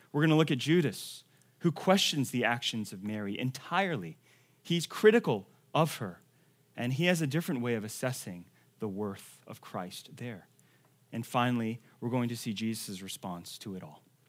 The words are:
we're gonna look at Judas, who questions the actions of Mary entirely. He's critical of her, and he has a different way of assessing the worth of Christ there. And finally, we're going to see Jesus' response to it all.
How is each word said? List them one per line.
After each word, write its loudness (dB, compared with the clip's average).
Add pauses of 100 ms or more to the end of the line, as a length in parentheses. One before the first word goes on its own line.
(100)
we're 2
gonna 8
look 6
at 2
Judas, 0 (360)
who 2
questions 2
the 0
actions -2
of -12
Mary -4
entirely. -2 (460)
He's -2
critical 4 (260)
of 2
her, -8 (560)
and -2
he 2
has 4
a 0
different -2
way 0
of -2
assessing -6 (340)
the -4
worth -8
of -16
Christ -10
there. -12 (640)
And -6
finally, 0 (180)
we're -4
going 0
to -6
see -6
Jesus' -6
response -10
to -10
it -10
all. -18 (260)